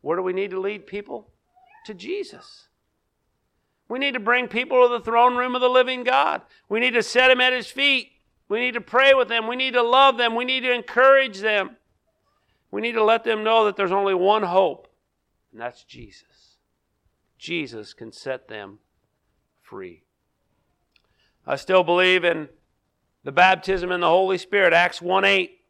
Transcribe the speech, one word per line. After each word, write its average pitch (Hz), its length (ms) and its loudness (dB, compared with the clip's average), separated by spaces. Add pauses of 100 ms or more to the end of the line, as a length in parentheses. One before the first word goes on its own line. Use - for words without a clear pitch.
Where 160 160 -4
do 190 60 -4
we 185 100 -4
need 190 180 -6
to 190 80 -8
lead 202 280 -10
people? 202 420 -14 (560)
To 214 80 -16
Jesus. - 720 -14 (1200)
We 247 120 -8
need 277 140 -2
to 247 60 -6
bring 240 280 -2
people 247 400 2
to 240 100 -2
the - 60 -10
throne 240 320 2
room 247 200 -4
of 254 60 -2
the 254 80 2
living 254 340 2
God. 262 380 0 (260)
We 214 120 -2
need 247 140 0
to 233 100 0
set 254 240 2
them 254 140 4
at 254 120 2
his 247 140 -6
feet. 269 420 -2 (380)
We 214 120 -4
need 247 140 -4
to 226 80 -6
pray 269 320 4
with 254 140 4
them. 226 200 -4
We 240 80 -6
need 262 180 -4
to 247 100 2
love 262 340 4
them. 233 180 -2
We 247 100 -4
need 262 160 -4
to 254 120 -2
encourage 247 680 2
them. 208 380 -4 (920)
We 208 100 -8
need 233 120 -6
to 220 100 -2
let 226 200 2
them 220 200 -4
know 220 220 2
that 202 100 -2
there's 190 160 -4
only 196 220 -2
one 196 300 0
hope, 180 440 0 (640)
and 110 80 -20
that's 120 240 -12
Jesus. - 760 -20 (800)
Jesus 120 560 -12
can 113 180 -18
set - 360 -12
them 104 320 -18 (840)
free. 92 420 -18 (1400)
I 139 80 -4
still 185 280 0
believe 180 400 2
in 160 260 -4 (760)
the 139 80 -12
baptism 180 600 2
in 180 100 -4
the 170 60 0
Holy 185 300 2
Spirit, 190 340 0
Acts 175 300 0
one 190 240 0
eight. 190 320 0 (120)